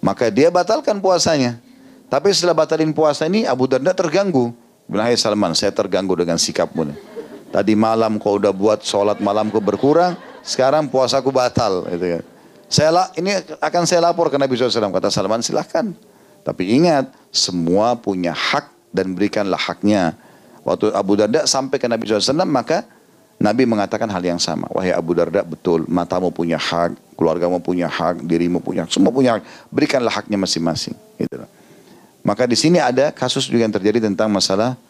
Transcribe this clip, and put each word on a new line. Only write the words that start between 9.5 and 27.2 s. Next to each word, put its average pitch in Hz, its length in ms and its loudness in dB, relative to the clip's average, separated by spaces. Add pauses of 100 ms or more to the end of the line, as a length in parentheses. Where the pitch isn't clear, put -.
berkurang, 151 560 2 (240)
sekarang 139 480 0
puasaku 131 400 0
batal." 120 560 0
Gitu 87 320 -2
kan. - 40 -12 (440)
"Saya 151 240 2
la-, 180 240 2
ini 185 160 -4 (320)
akan 165 240 0
saya 170 160 2
lapor 170 240 2
ke 139 80 -2
Nabi 135 240 0
sallallahu 117 160 0
alaihi 113 80 0
wasallam." 98 160 -2
Kata 104 80 -2
Salman, 104 320 0
"Silahkan. - 480 -2 (560)
Tapi 95 320 -2
ingat, 147 320 4 (240)
semua 92 640 0
punya 92 400 -4
hak - 400 -4 (160)
dan 92 240 -2
berikanlah 98 400 -2
haknya." 87 640 0 (480)
Waktu 107 240 0
Abu 101 240 2
Darda 117 320 2
sampai 135 320 -2
ke 123 80 -4
Nabi 117 160 -2
sallallahu 107 160 0
alaihi 135 160 0
wasallam, 175 160 0
maka 143 260 0 (640)
Nabi 110 240 2
mengatakan 110 480 0
hal 90 120 -4
yang 90 200 -2
sama. - 320 -4
"Wahai 92 160 0
Abu 85 240 0
Darda, 85 280 0
betul, 82 440 -2
matamu 87 440 -2
punya 82 240 -2
hak, 85 400 -2 (220)
keluargamu 85 420 0